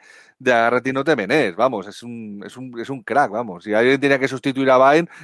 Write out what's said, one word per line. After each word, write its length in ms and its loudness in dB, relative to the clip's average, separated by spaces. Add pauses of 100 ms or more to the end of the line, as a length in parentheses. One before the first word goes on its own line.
(380)
de 160 0
agárrate 360 2
y 40 -6
no 120 -4
te 100 2
menees, 400 0
vamos, 320 -2
es 160 -18
un, 420 -14
es 120 -18
un, 220 -14
es 100 -10
un 120 -10
crack, 300 0
vamos. 320 -8
Si 100 -4
alguien 260 4
tenía 200 2
que 80 0
sustituir 420 -2
a 80 6
Byrne, 320 4 (140)